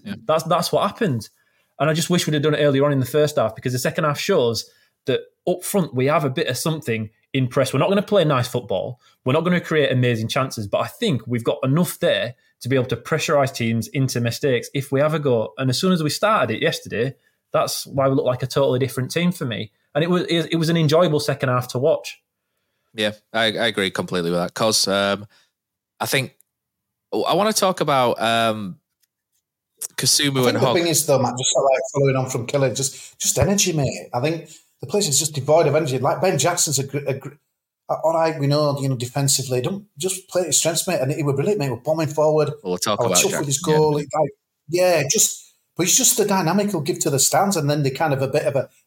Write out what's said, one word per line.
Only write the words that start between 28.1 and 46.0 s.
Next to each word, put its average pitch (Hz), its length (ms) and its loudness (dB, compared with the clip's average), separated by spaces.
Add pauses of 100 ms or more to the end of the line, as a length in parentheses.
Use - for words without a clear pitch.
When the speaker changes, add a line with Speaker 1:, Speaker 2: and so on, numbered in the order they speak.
Speaker 1:
um, 110 580 0 (1200)
Kasumu 143 320 2
Speaker 3:
I 131 40 -2
think 127 140 2
Speaker 1:
and 117 80 2
Speaker 3:
the 113 40 0
Speaker 1:
Hogg. 123 180 4
Speaker 3:
thing 170 100 2
is, 160 180 0
though, 135 140 4
Matt, 123 180 0
just 135 140 -2
sort 147 140 0
of, 135 60 6
like, 131 100 2 (120)
following 139 220 2
on 127 140 -2
from 120 180 -6
Kelly, 139 260 0
just, - 460 -8
just - 180 -2
energy, 185 360 2
mate. 127 400 -2
I 123 80 -2
think 160 280 -4 (300)
the - 80 -14
place 202 200 0
is 135 120 2
just - 160 -4
devoid 151 320 4
of 143 80 2
energy. 139 240 0
Like, 151 220 0
Ben 180 160 2
Jackson's 165 420 0
a 135 60 -2
gr-, 143 220 -6
a 135 80 -2
gr-, 139 180 -14 (560)
uh, 156 140 -2
all 160 100 2
right, 160 260 0
we 139 80 0
know, 143 340 2
you 139 80 -2
know, 135 60 0
defensively, 127 640 -2
don't, 190 240 -6 (120)
just 185 320 -6
play 180 160 0
to 151 80 -4
strengths, 160 340 0
mate. 165 140 -2
And 131 100 -2
he 151 100 -4
were 143 120 0
brilliant, 143 260 0
mate. 139 100 -2
We're 117 80 -4
bombing 160 300 -2
forward. 151 440 2 (120)
Speaker 1:
We'll 90 140 -2
talk 104 240 -2
Speaker 3:
I - 60 2
was 95 40 0
Speaker 1:
about 87 60 2
Speaker 3:
chuffed 196 140 2
Speaker 1:
Jackson, 185 80 -2
Speaker 3:
with 143 80 -4
his 139 200 -4
Speaker 1:
yeah. 156 80 2
Speaker 3:
goal. 151 220 4
He, 147 60 -4
like, 143 280 -2 (380)
yeah, 175 420 2
just, - 420 -2 (220)
but 165 80 -2
it's 180 140 2
just - 200 2